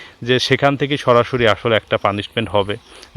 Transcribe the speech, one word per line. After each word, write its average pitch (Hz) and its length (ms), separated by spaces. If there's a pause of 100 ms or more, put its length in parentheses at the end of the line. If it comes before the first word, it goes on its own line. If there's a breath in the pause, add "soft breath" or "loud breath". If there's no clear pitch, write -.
(240 loud breath)
যে 123 160
সেখান 139 380
থেকে 143 200
সরাসরি 120 520
আসলে 110 280
একটা 107 200
পানিশমেন্ট 101 540
হবে 101 260 (400 loud breath)